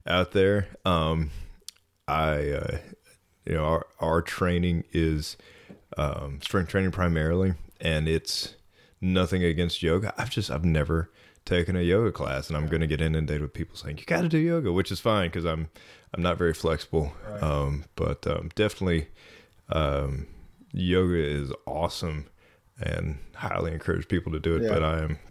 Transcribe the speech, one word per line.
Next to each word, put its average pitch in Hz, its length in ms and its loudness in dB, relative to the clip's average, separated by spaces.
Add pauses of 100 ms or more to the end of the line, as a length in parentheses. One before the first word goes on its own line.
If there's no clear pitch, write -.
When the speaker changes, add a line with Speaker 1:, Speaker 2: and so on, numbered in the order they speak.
Speaker 1:
out 90 260 2
there. 98 360 4 (160)
Um, 80 460 2 (800)
I, 76 420 0
uh, - 280 -2 (680)
you - 80 -2
know, 78 100 0
our, 80 220 0 (140)
our 82 220 2
training 87 720 0
is, 80 440 0 (600)
um, 71 460 -4
strength 92 280 0
training 95 200 2
primarily, 87 640 2 (260)
and 78 280 0
it's - 460 -2 (460)
nothing 90 440 2
against 85 380 0
yoga. 87 360 2
I've 113 120 -2
just, - 200 -4
I've 78 140 -2
never 82 460 2 (340)
taken 87 320 2
a 90 60 2
yoga 95 280 4
class, 67 380 -4
and 78 80 -2
I'm 76 80 0
Speaker 2:
Yeah. 78 60 -2
Speaker 1:
gonna 80 180 2
get 73 120 0
inundated 78 420 0
with 73 100 -6
people - 240 -10
saying, 76 220 -10
"You - 80 -18
gotta 170 220 0
do 156 100 2
yoga," 160 340 2
which 92 200 2
is 90 80 -4
fine, 101 300 2
'cause 85 140 -4
I'm, 80 240 -2 (460)
I'm 87 80 -2
not 87 160 2
very 85 160 4
flexible. 78 580 0 (160)
Speaker 2:
Right. - 140 -8
Speaker 1:
Um, 73 420 0 (120)
but, 80 300 -4
um, 82 280 -4
definitely, 92 540 0 (600)
um, 69 580 -2 (460)
yoga 92 440 2
is 73 360 0 (140)
awesome 78 600 -4 (540)
and 80 380 -4 (160)
highly 82 380 -4
encourage 85 360 -4
people 85 240 -2
to 78 80 -4
do 82 160 0
it, 113 60 0
Speaker 2:
Yeah. 113 80 2
Speaker 1:
but 85 140 2
I 80 180 0
am 78 160 -4 (120)